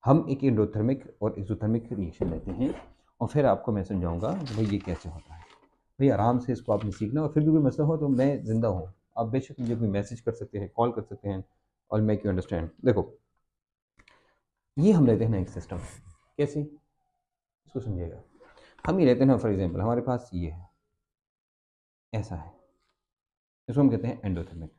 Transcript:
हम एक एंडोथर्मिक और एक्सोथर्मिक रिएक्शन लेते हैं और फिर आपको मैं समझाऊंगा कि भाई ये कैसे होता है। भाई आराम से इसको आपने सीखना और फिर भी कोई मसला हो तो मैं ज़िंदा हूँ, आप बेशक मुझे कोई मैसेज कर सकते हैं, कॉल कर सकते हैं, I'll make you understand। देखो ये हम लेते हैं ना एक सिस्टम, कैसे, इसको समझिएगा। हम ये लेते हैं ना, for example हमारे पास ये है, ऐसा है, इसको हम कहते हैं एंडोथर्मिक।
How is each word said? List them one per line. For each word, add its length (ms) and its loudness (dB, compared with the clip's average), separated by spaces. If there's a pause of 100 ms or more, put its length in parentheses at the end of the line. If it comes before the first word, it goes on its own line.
हम 260 6
एक 140 -4
एंडोथर्मिक 600 0 (180)
और 180 -2
एक्सोथर्मिक 520 -4
रिएक्शन 380 -4
लेते 220 -8
हैं 220 -4 (480)
और 60 -2
फिर 180 2
आपको 260 2
मैं 120 0
समझाऊंगा 520 -2
कि 200 -8
भाई 100 0
ये 140 0
कैसे 300 -8
होता 240 -16
है। 80 -20 (580)
भाई 100 6
आराम 300 2
से 140 -6
इसको 200 -4
आपने 180 -2
सीखना 320 -2
और 100 -2
फिर 100 4
भी 80 4
कोई 100 6
मसला 240 2
हो 120 2
तो 120 -2
मैं 360 2
ज़िंदा 220 0
हूँ, 260 -4 (240)
आप 100 -2
बेशक 320 -4
मुझे 160 -2
कोई 140 0
मैसेज 320 -4
कर 120 -2
सकते 260 -8
हैं, 100 -8
कॉल 220 0
कर 100 -6
सकते 280 -10
हैं, 140 -6 (480)
I'll 160 2
make 180 0
you 60 2
understand। 380 -2 (160)
देखो 180 2 (1700)
ये 140 6
हम 160 6
लेते 160 4
हैं 80 0
ना 60 0
एक 120 -4
सिस्टम, 280 -10 (600)
कैसे, 240 -2
इसको 1160 -14
समझिएगा। 420 -8 (640)
हम 140 0
ये 60 6
लेते 140 6
हैं 80 6
ना, 100 6
for 120 0
example 320 0
हमारे 200 2
पास 320 -4
ये 160 -4
है, 200 -16 (1400)
ऐसा 220 -4
है, 160 -12 (1200)
इसको 120 2
हम 80 8
कहते 180 0
हैं 160 -8
एंडोथर्मिक। 560 -6